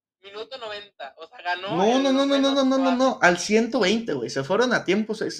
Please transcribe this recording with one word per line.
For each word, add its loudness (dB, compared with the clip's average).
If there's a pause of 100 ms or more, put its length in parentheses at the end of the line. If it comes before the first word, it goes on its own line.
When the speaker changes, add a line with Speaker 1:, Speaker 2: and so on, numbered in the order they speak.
(200)
Speaker 1:
minuto -14
noventa, -14
o -16
sea, -20
ganó -4
Speaker 2:
No, 2
Speaker 1:
el 4
Speaker 2:
no, 2
no, 2
no, 2
no, 2
no, 2
no, 2
no, 2
no, 2
Speaker 1:
noventa -
Speaker 2:
al 6
ciento 0
veinte, 0
güey, -4
se -4
fueron 0
a 0
tiempo, 0
se, -6 (120)